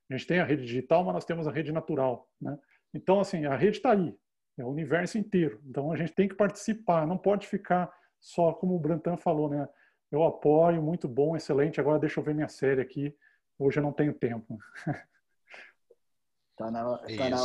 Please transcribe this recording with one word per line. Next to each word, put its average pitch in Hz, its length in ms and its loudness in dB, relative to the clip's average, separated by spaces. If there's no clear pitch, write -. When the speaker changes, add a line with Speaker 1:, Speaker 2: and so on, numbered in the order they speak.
Speaker 1:
A 131 80 -6
gente 123 100 -8
tem 175 140 2
a 170 40 2
rede 127 200 0
digital, 131 400 2
mas 185 80 -2
nós 170 140 -4
temos 165 200 -4
a 151 60 -4
rede 151 200 -4
natural, 135 540 -2
né? 139 180 -8
Então, 185 260 2
assim, 180 240 -4
a 139 100 0
rede 185 260 2
tá 254 120 2
aí, 180 220 2
é 131 80 -10
o 120 40 -6
universo 160 500 -2
inteiro. 175 500 0
Então, 143 240 -4
a 160 40 -4
gente 165 180 -4
tem 196 120 2
que 196 80 -4
participar, 196 720 0
não 180 120 -2
pode 196 280 0
ficar 180 460 -2
só 165 320 2
como 185 220 -2
o 175 40 0
Brantan 165 380 -2
falou, 151 320 0
né? 143 200 -4
Eu 151 140 2
apoio, 160 580 4
muito 165 260 -2
bom, 143 280 2
excelente, 147 440 0
agora 147 180 2
deixa 147 220 -2
eu - 40 -4
ver 151 100 -2
minha 151 140 -2
série 135 320 0
aqui, 139 340 -6
hoje 139 200 0
eu 147 40 0
não 143 100 -2
tenho 147 220 0
tempo. 117 440 -6
<laughs> - 220 -6
Speaker 2:
Tá 113 140 -6
na 117 200 -4
ho-, 120 80 -4
tá 120 320 -4
na 131 60 0
Speaker 3:
Isso, 127 80 0